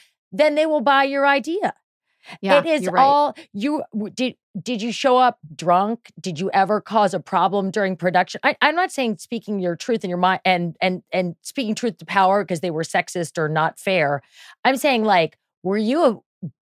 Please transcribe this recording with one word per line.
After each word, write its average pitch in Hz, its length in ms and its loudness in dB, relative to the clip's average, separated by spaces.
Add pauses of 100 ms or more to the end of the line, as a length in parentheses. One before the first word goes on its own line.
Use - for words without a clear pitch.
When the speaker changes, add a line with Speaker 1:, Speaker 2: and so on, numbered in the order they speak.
(300)
Speaker 1:
then 294 240 2
they 311 120 2
will 302 160 0
buy 277 220 4
your 277 220 0
idea. 285 480 0 (680)
Speaker 2:
Yeah, 196 160 4
Speaker 1:
It 185 80 -2
is 311 160 0
Speaker 2:
you're 180 100 -4
right. 185 140 4
Speaker 1:
all, 285 280 2 (200)
you, 277 280 -4 (100)
w-, 208 200 -6
did, 254 220 -4 (280)
did 233 200 -6
you 233 100 -6
show 254 240 2
up 254 220 2 (180)
drunk? 190 540 0 (100)
Did 165 180 -6
you 185 120 -4
ever 196 300 2
cause 202 340 0
a 175 60 -2
problem 190 500 0
during 190 260 -2
production? 180 480 -2
I, 285 160 0
I'm 294 140 2
not 359 180 -2
saying 226 260 -4
speaking 208 420 -8
your 175 160 -2
truth - 280 -4
in 185 60 -4
your 175 80 -4
mind 180 260 2
and, 175 380 0
and, 185 280 -2
and 180 300 -4
speaking 220 340 -6
truth 214 240 -6
to - 60 -20
power 190 400 2
'cause 170 160 -4
they 180 100 -4
were 160 120 -4
sexist 175 560 -4
or 156 100 -2
not 156 300 -2
fair. 151 420 0 (420)
I'm 269 140 2
saying, 262 280 0
like, 180 340 2 (240)
were 190 160 -2
you 254 260 0
a, 190 440 -4 (280)